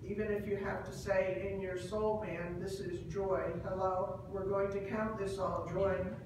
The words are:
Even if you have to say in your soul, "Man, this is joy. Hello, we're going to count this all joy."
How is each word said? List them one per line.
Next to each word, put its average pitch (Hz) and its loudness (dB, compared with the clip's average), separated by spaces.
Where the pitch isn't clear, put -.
Even 208 -2
if 202 0
you 202 0
have 196 -2
to 190 -8
say 190 2
in 190 -2
your 185 -2
soul, 214 2
"Man, 175 -4
this 196 -4
is 175 -4
joy. 190 2
Hello, 190 0
we're 196 -2
going 196 4
to 196 0
count 214 0
this 190 -2
all 180 0
joy." 185 4